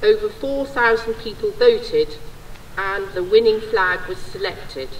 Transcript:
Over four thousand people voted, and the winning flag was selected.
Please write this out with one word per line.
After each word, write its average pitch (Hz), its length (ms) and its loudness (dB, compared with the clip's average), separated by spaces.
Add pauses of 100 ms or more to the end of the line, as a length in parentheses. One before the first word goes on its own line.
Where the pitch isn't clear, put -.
Over 427 280 4
four 277 360 -4
thousand 226 500 2
people - 360 -4
voted, 453 640 2 (600)
and 196 320 -4
the 185 120 -6
winning 214 380 4
flag 190 480 0
was 185 100 -6
selected. 175 720 -8 (120)